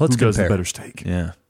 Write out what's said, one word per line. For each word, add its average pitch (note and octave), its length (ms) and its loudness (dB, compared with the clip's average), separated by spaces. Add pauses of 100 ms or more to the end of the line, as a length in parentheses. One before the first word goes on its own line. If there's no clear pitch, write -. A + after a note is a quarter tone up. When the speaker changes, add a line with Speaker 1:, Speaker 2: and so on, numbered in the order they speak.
Speaker 1:
Let's D3 160 4
Speaker 2:
who A2+ 40 -4
does A2 160 4
the G#2+ 60 2
Speaker 1:
compare. F2 140 2
Speaker 2:
better F2+ 80 -2
steak." - 420 -12
Speaker 1:
Yeah. F2 260 -2 (180)